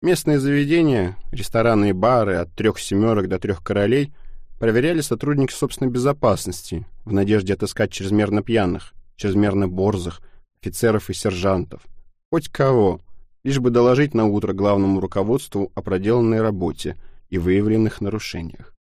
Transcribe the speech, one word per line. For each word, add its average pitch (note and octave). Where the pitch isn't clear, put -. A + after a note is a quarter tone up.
Местные D#3
заведения, C#3+
рестораны A2
и G2
бары G#2
от E2+
«Трех G#2
семерок» G#2
до F#2
«Трех G2
королей» A2+
проверяли B2+
сотрудники C#3
собственной C3+
безопасности A#2+
в G#2
надежде G2
отыскать G2+
чрезмерно G#2
пьяных, G#2
чрезмерно G2+
борзых, F2+
офицеров G#2+
и G2
сержантов. F#2+
Хоть E3
кого, B2
лишь C3+
бы B2
доложить B2+
на A2+
утро G2+
главному G2
руководству G2
о G2+
проделанной A2
работе F#2
и F#2
выявленных G#2
нарушениях. G2